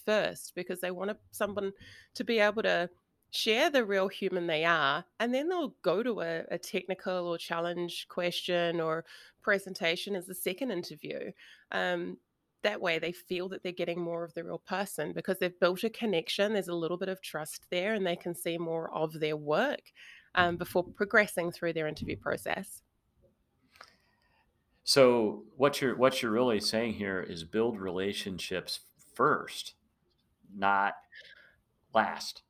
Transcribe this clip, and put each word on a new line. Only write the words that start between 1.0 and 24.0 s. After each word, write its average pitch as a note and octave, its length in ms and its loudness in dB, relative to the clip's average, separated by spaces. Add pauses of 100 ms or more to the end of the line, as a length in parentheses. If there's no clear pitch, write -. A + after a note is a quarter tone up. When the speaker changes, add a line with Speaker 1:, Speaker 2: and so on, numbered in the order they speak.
Speaker 1:
someone G3+ 400 -4 (420)
to B3 100 -6
be A3+ 140 2
able G#3 240 4
to F3+ 260 2 (440)
share A#3+ 380 2
the C4 140 4
real G3 240 2
human F3+ 380 -2
they D#3+ 180 2
are, D#3+ 400 4 (140)
and A#3+ 160 0
then C#4+ 140 0
they'll E4+ 340 0
go F3+ 200 2
to A3+ 180 -2
a, E3 300 -4
a F3 80 -2
technical F#3 680 -4
or E3+ 120 -2
challenge E3+ 680 -4
question F3 720 0
or D#3+ 240 -2 (380)
presentation G3 720 0
as F3+ 140 -4
a F#3 60 -10
second F#3+ 360 -4
interview. D#3 640 -6 (400)
Um, F3+ 460 -2 (440)
that G#3 180 0
way E3 200 0
they E3 100 -4
feel F3+ 380 -6
that F#3 160 -10
they're F3+ 80 -4
getting E3+ 280 -2
more E3+ 220 -4
of E3 120 -10
the E3 100 -8
real E3+ 160 -8
person F#3 540 -4
because F#3 260 -2
they've F3+ 180 -2
built F3+ 240 4
a A3+ 80 0
connection. G3+ 640 0
There's F#3+ 160 0
a F3 60 -2
little E3+ 240 -2
bit F#3 100 -4
of F#3 120 -4
trust - 500 -8
there F#3 240 0
and F#3+ 120 0
they F3 80 2
can F3 220 -6
see E3+ 200 -2
more E3 380 -2
of D#3 240 -2
their D#3 180 0
work, D3+ 540 0 (460)
um, F3 200 4
before F3 280 0
progressing G3+ 680 2
through E3+ 220 -4
their D#3 160 -2
interview - 280 -6
process. - 640 -6 (2000)